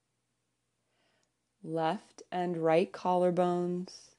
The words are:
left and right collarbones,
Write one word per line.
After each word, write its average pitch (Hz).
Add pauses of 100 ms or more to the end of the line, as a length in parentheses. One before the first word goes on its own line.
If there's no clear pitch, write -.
(1600)
left 160 (100)
and 180
right 165
collarbones, 180